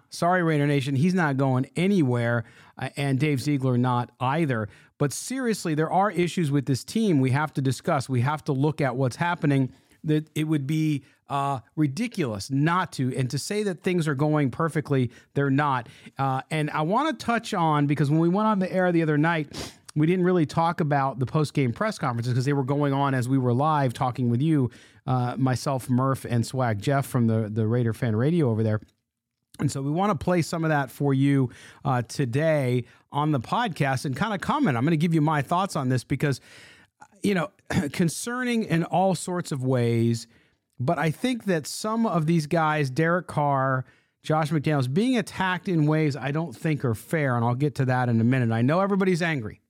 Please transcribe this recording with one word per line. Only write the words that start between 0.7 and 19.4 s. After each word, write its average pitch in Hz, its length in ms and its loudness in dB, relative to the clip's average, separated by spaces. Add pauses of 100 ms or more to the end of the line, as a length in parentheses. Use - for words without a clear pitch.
he's 175 180 2
not 151 220 0
going 131 400 0
anywhere," 123 680 2 (340)
uh, 131 200 -8
and 139 240 0
Dave 147 200 0
Ziegler 131 380 0
not 123 400 0
either. 131 500 -2 (300)
But 143 140 -2
seriously, 226 640 -4
there 156 160 0
are 196 180 2
issues 175 400 0
with 143 160 0
this 135 160 0
team 202 380 2
we 131 100 2
have 143 220 0
to 143 100 -4
discuss. 135 460 -2
We 127 140 0
have 147 240 -2
to 151 60 0
look 143 280 0
at 127 160 0
what's 131 180 0
happening. 147 560 0 (320)
That 151 320 0
it 156 140 -2
would 147 180 0
be, 151 380 0 (240)
uh, 139 320 -2 (160)
ridiculous 147 760 -2
not 160 440 0
to, 131 220 -2
and 127 140 -2
to 143 80 -4
say 208 240 -4
that 190 220 -4
things 180 240 0
are 143 80 0
going 151 340 2
perfectly, 147 600 -2 (220)
they're 139 160 2
not. 135 380 0 (300)
Uh, 135 320 -2
and 156 200 -2
I 151 120 -2
wanna 240 300 0
touch 233 420 -4
on, 156 320 2
because 147 240 2
when 160 80 4
we 170 100 4
went 214 200 2
on 214 100 2
the 185 140 -2
air 180 180 2
the 170 120 4
other 156 140 2
night, 156 560 -2 (220)